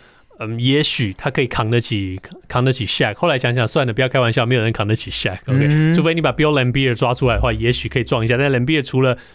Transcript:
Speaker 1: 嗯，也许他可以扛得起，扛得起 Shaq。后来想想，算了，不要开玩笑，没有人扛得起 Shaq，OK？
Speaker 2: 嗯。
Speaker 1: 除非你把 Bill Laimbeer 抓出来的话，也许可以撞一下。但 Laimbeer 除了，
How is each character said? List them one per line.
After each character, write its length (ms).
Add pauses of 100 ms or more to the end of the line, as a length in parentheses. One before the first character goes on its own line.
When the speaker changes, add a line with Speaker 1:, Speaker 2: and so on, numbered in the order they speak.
(400)
Speaker 1:
嗯， 180
也 240
许 360
他 120
可 120
以 60
扛 220
得 120
起， 360 (300)
扛 160
得 80
起 160
Shaq。 280
后 120
来 100
想 160
想， 140
算 180
了， 60
不 80
要 80
开 140
玩 100
笑， 140
没 100
有 60
人 100
扛 160
得 80
起 160
Shaq，OK？ 560
Speaker 2:
嗯。 260
Speaker 1:
除 80
非 120
你 80
把 100
Bill 220
Laimbeer 420
抓 180
出 140
来 80
的 60
话， 100
也 220
许 160
可 100
以 60
撞 180
一 40
下。 100
但 120
Laimbeer 320
除 200
了， 160 (180)